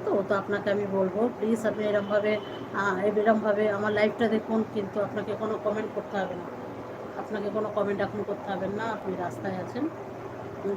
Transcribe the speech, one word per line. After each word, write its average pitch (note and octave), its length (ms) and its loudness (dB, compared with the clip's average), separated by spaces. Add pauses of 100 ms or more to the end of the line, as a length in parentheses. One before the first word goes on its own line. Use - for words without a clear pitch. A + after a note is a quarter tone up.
তো, A3+ 240 4
তো G#3 60 4
আপনাকে G3+ 360 0
আমি G3+ 220 2
বলবো, F#3+ 360 4 (100)
প্লিজ A3 280 2
আপনি G#3 180 0
এরমভাবে, G#3 540 2 (360)
আহ, G3 300 2
এরমভাবে G#3+ 680 4
আমার G#3 220 2
লাইভটা G#3+ 360 4
দেখুন, A3 360 2 (100)
কিন্তু G#3 260 -2
আপনাকে G3+ 380 -2
কোনো G#3+ 260 -2
কমেন্ট G#3+ 300 0
করতে G3+ 240 -4
হবে F3+ 160 -2
না, F3 100 -6 (760)
আপনাকে G#3 320 -4
কোনো G#3 240 -2
কমেন্ট G3+ 260 2
এখন G3+ 260 -2
করতে G3+ 260 -4
হবে F#3+ 140 -2
না। G#3 180 -2
আপনি G3 320 -4
রাস্তায় F#3 400 -4
আছেন, G#3+ 320 -4 (880)